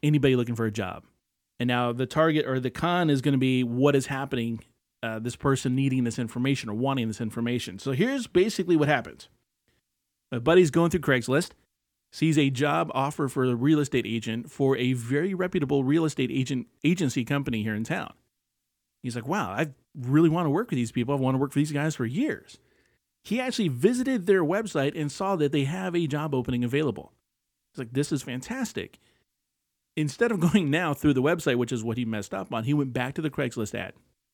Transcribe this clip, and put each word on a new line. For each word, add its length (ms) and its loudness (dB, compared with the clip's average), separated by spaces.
anybody 360 4
looking 180 0
for 100 -2
a 60 -2
job. 340 -8
And 80 -2
now 240 0
the 140 -4
target 400 2
or 160 -2
the 80 -2
con 400 0
is 120 2
gonna 160 2
be 260 2
what 320 2
is 120 2
happening, 540 -4
uh, 180 -4
this 180 -6
person 360 0
needing 300 2
this 160 -2
information 500 -2
or 40 -6
wanting 340 0
this 140 -6
information. 580 -4
So 140 -4
here's 340 0
basically 480 2
what 140 4
happens. 400 -2
My 60 -2
buddy's 320 6
going 180 4
through 100 0
Craigslist, 520 0
sees 260 2
a 120 4
job 440 0
offer 360 -2
for 160 -2
a 100 0
real 240 4
estate 260 0
agent 460 -6
for 240 2
a 160 0
very 420 -2
reputable 520 0
real 180 2
estate 260 -2
agent, 380 -2
agency 400 2
company 400 -2
here 120 -2
in 100 -4
town. 280 -6
He's 140 -8
like, 140 -8
"Wow, 220 -2
I 180 -2
really 320 4
wanna 220 2
work 200 0
with 60 -2
these 160 0
people. 220 -2
I've 80 0
wanted 160 2
to 40 0
work 120 -2
for 60 0
these 120 2
guys 240 -2
for 100 -4
years." 540 -4
He 200 -2
actually 260 0
visited 580 2
their 180 4
website 560 0
and 120 -4
saw 240 -2
that 160 2
they 140 2
have 280 -4
a 140 0
job 260 -4
opening 300 0
available. 500 -2
He's 80 -14
like, 140 -10
"This 180 0
is 120 -2
fantastic." 760 -8
Instead 360 0
of 80 -2
<laughs> 120 2
going 180 4
now 240 2
through 200 2
the 80 0
website, 360 2
which 140 0
is 120 -2
what 140 -4
he 80 -2
messed 280 -6
up 200 -6
on, 100 -2
he 100 0
went 200 0
back 220 -4
to 60 -6
the 80 -2
Craigslist 460 -4
ad. 180 -8